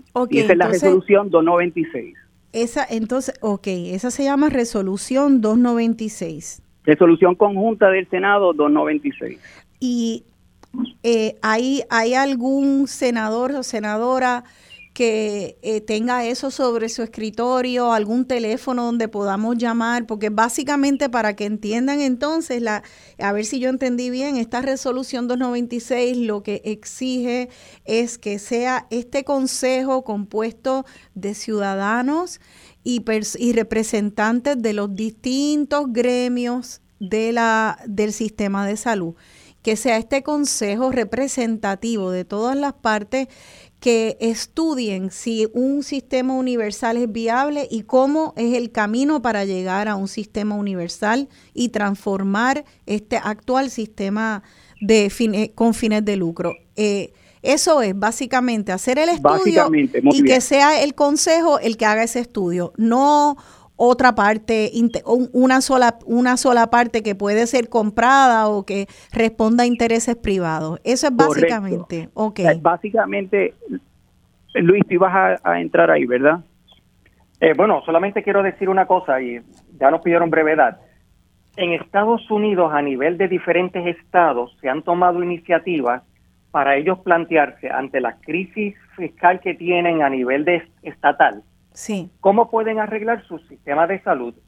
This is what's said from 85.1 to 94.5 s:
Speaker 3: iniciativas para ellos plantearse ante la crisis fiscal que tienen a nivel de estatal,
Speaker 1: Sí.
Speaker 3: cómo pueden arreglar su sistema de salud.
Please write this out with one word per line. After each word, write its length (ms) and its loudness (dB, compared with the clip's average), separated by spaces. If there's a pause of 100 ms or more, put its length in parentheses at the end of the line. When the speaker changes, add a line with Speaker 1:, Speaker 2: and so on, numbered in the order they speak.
Speaker 3:
iniciativas 800 -2 (480)
para 280 2
ellos 220 -2
plantearse 680 0
ante 320 -4
la 200 -4
crisis 540 -6 (220)
fiscal 440 0
que 120 -6
tienen 480 0
a 80 2
nivel 380 0
de 160 2 (180)
estatal, 600 0 (320)
Speaker 1:
Sí. 340 -8 (120)
Speaker 3:
cómo 300 4
pueden 280 -2
arreglar 480 -4
su 140 -12
sistema 460 -2
de 140 -4
salud. 320 -4 (160)